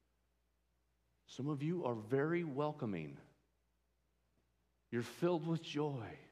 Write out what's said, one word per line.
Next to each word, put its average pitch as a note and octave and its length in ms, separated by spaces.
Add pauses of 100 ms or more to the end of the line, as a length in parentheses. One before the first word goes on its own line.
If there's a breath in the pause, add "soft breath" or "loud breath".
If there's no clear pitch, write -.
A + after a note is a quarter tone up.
(1300)
Some C3 200
of C#3 140
you E3 220
are B2 100
very C#3 480
welcoming. B2+ 720 (1700)
You're A#2 120
filled E3 440
with E3 160
joy. C#3+ 420 (280)